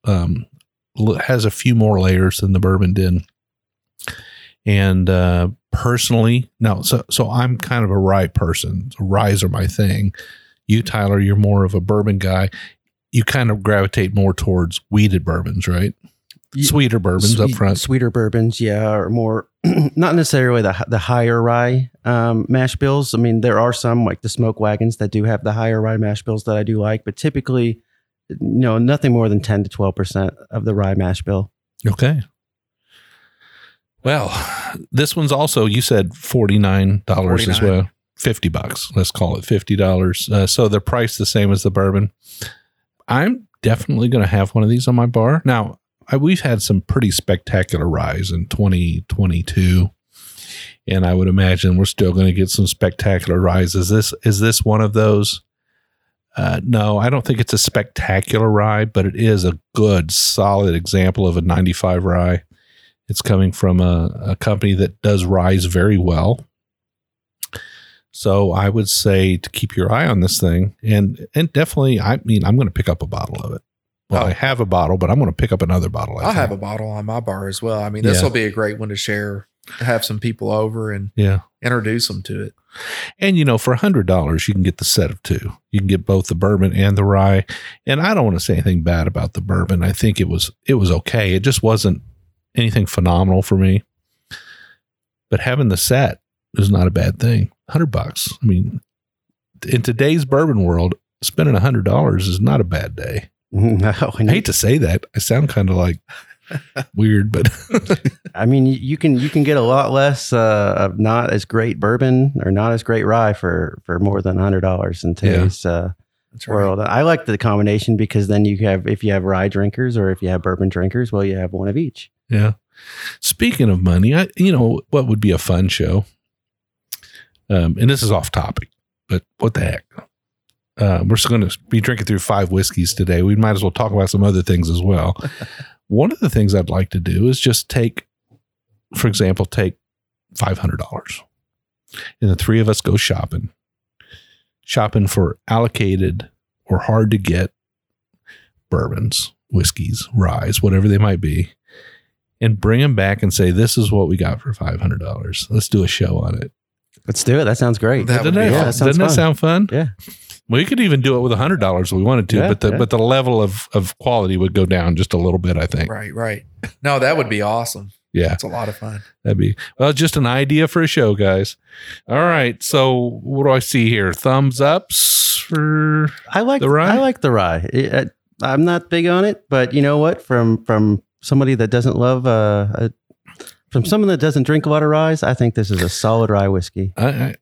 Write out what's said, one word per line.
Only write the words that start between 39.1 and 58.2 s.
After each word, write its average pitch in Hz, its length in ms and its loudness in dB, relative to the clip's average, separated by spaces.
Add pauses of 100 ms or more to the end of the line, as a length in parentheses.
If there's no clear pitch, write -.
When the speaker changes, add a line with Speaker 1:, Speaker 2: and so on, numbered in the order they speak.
Speaker 1:
call 85 280 -2
it 98 60 -12
fifty 104 320 -2
dollars. 92 540 0
Uh, 101 160 2
so 110 220 2
they're 104 120 2
priced 117 380 -4
the 101 80 -2
same 104 240 2
as 95 140 2
the 98 60 2
bourbon. 98 420 0 (960)
I'm 180 400 -2 (120)
definitely 117 480 0
gonna 117 180 2
have 98 280 0
one 110 80 2
of 107 80 2
these 123 160 0
on 127 80 2
my 120 120 2
bar. 120 380 2
Now, 113 360 -2 (280)
I, 139 80 -2
we've 160 240 2
had 117 220 -2
some 98 180 2
pretty - 300 0
spectacular - 800 -2
ryes 90 420 -4
in 87 180 -4
twenty 87 600 0
twenty-two, 92 840 2 (960)
and 92 200 0
I 90 80 2
would 92 140 2
imagine 92 480 2
we're 95 100 4
still 92 260 0
gonna 92 200 4
get 92 180 0
some 98 160 0
spectacular 90 760 -2
ryes. 90 340 2
Is 92 140 -2
this, 107 240 0 (120)
is 101 160 2
this 110 240 0
one 107 160 2
of 104 120 0
those? 107 500 0 (920)
Uh, - 280 -4
no, 107 340 0
I 120 120 0
don't 131 140 -2
think 120 160 -2
it's - 120 -2
a 127 60 0
spectacular 107 920 -2